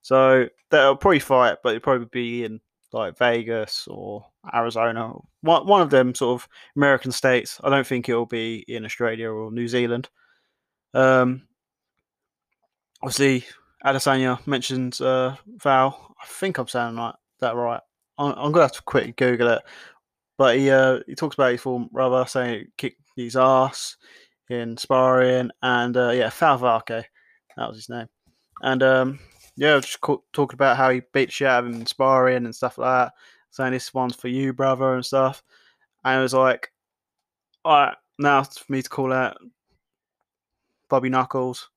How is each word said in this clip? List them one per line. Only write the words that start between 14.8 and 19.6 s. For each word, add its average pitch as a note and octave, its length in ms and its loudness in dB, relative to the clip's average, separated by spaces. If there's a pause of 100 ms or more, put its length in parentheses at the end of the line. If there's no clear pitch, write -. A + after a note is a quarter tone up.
uh, C3 360 -2 (200)
Val. C3+ 680 0
I - 40 -20
think - 320 -8
I'm B2 100 -6
saying, A#2 260 -6
like, A#2 220 -10 (240)
that A#2+ 160 -2
right. A#2+ 240 -4 (380)
I'm, C#3+ 180 -2
I'm D3 160 -4
gonna D#3+ 140 6
have - 60 -2
to - 100 -18
quickly A#2+ 300 -2
Google A#2+ 360 0
it. A#2 140 0 (760)